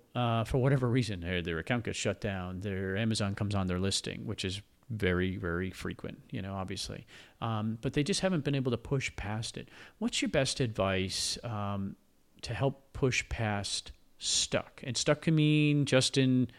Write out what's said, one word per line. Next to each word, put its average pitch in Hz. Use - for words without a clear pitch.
uh, 117
for 123
whatever 127
reason, 110
their, 87
their 82
account 120
gets -
shut 101
down, 92
their 95
Amazon 107
comes 101
on 95
their 90
listing, -
which 110
is 95
very, 92
very 92
frequent, -
you 123
know, 98
obviously. 95
Um, 113
but 131
they 147
just 160
haven't 185
been 143
able 131
to 117
push -
past 107
it. -
What's -
your 269
best 139
advice, 98
um, 101
to -
help -
push -
past 104
stuck? -
And 127
stuck -
can 165
mean 151
just 131
in, 127